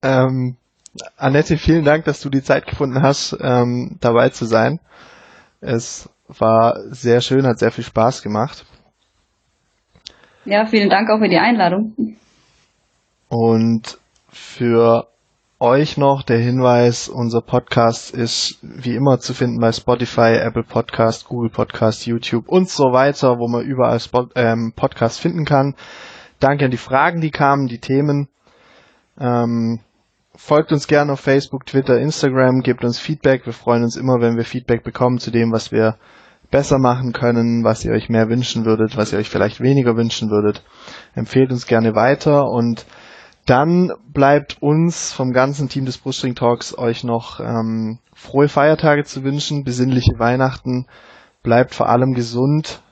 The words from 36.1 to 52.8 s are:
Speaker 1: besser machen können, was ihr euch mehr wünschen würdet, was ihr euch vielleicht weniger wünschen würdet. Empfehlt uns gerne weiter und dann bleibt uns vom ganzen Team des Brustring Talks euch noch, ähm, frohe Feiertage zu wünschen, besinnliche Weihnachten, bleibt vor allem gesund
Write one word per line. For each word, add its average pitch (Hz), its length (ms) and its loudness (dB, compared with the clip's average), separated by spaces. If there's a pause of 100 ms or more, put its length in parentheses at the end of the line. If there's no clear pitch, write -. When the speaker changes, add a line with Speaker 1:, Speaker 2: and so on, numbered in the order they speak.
Speaker 1:
besser 139 280 2
machen 127 340 0
können, 117 500 0
was 110 220 0
ihr 113 80 -2
euch 107 160 -2
mehr 113 180 2
wünschen 117 380 -2
würdet, 110 320 0
was 104 160 -2
ihr 101 60 -2
euch 107 100 -6
vielleicht 101 320 -2
weniger 127 340 2
wünschen 117 340 -2
würdet. 104 340 0 (520)
Empfehlt 127 360 0
uns 123 140 -4
gerne 113 300 2
weiter 143 540 2
und 117 360 -2 (600)
dann 165 460 2 (200)
bleibt 143 500 2
uns 160 520 0
vom 127 180 -4
ganzen 135 380 0
Team 135 160 -6
des 127 140 -8
Brustring 131 340 -6
Talks 120 420 -2
euch 117 280 -4
noch, 117 360 -6
ähm, 113 600 -6 (160)
frohe 143 320 0
Feiertage 147 560 2
zu 135 200 -10
wünschen, 143 400 -4
besinnliche 123 540 0
Weihnachten, 127 720 -2 (560)
bleibt 120 320 2
vor - 120 -2
allem 127 260 2
gesund 123 680 -2 (100)